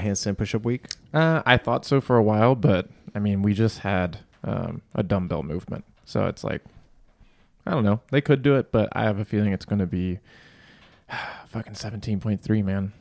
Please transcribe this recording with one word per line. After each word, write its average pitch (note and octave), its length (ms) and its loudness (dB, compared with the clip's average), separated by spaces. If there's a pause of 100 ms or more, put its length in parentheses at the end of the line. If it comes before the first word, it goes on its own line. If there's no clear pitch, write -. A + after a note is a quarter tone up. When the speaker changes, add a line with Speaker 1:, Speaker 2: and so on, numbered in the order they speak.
Speaker 1:
handstand G2 340 -2
push-up G#2+ 280 -4
week? A#2+ 240 -4 (240)
Speaker 2:
Uh, D#3+ 340 2
I B2 120 6
thought - 260 0
so C#3 160 2
for B2+ 160 2
a A2+ 80 6
while, A2 320 4
but, F#2+ 320 2 (260)
I G#2 60 -6
mean, G2+ 220 2
we G#2 120 4
just A2 260 0
had, F2+ 380 -2 (240)
um, F2+ 400 -6 (140)
a A2 80 0
dumbbell F2+ 400 -2
movement. F2 400 -8 (220)
So - 200 -2
it's - 160 -6
like, - 200 -6 (1040)
I - 40 -6
don't - 140 0
know. G#2 160 2 (100)
They C#3 100 2
could C3+ 220 2
do C#3 140 4
it, - 160 -2
but A2 200 2
I A2 120 -2
have G#2 160 0
a G#2+ 40 -4
feeling G#2 280 0
it's F#2 120 -6
gonna G2+ 220 0
be F2+ 320 -4 (880)
<sighs> - 400 -12
fucking A2 260 -10
seventeen G#2 460 -6
point G#2 200 -2
three, G#2+ 220 2
man. G2 380 -2